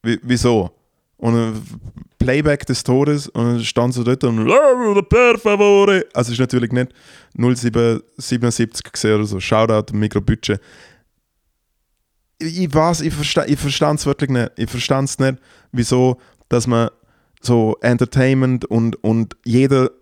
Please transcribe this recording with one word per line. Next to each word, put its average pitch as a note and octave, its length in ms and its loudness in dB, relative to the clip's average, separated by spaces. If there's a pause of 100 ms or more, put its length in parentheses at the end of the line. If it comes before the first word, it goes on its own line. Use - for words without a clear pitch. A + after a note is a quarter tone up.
Wie, A2+ 200 -2
wieso? A#2 480 0 (460)
Und, A#2 200 -2
äh, A2+ 160 -2 (680)
Playback C#3+ 480 0
des - 180 -4
Todes C#3+ 440 0
und A#2 160 -4
dann A#2+ 200 -2
stand B2 300 -2
so B2 100 -4
dort B2 180 0
und, A2+ 240 0 (640)
"Per A#3+ 300 4
favore." G3+ 760 4
Also A#2+ 180 -2
ist A#2 60 -4
natürlich B2 320 0
nicht B2+ 220 -2 (420)
null A#2+ 220 0
sieben A#2 440 0 (160)
siebenundsiebzig - 760 -4
gesehen G#2+ 240 0
oder G#2+ 80 0
so. G2+ 160 -6
Shoutout, A2 520 0
Mikrobudget. G#2 680 -2 (1800)
Ich, E3 220 -8
ich D#3+ 120 -2
weiß, D#3+ 280 2
ich D#3 120 -4
versta-, D3 360 -2
ich C#3+ 100 0
verstand's D3+ 480 -2
wirklich C#3 240 -2
nicht. A#2+ 260 -2
Ich A#2 140 -4
verstand's C3+ 480 -4
nicht, C3+ 200 0 (340)
wieso, B2+ 480 0 (280)
dass A#2+ 200 0
man A#2 220 2 (500)
so A2+ 400 2
Entertainment B2+ 880 0
und, A2+ 360 -2
und A2+ 420 -2
jeder B2+ 460 2 (120)